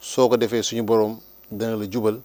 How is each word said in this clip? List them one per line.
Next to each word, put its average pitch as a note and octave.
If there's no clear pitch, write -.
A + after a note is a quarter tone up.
soo -
ko A#2+
defee A2+
suñu A#2
boroom A2
dana A2
la G#2
jubal A2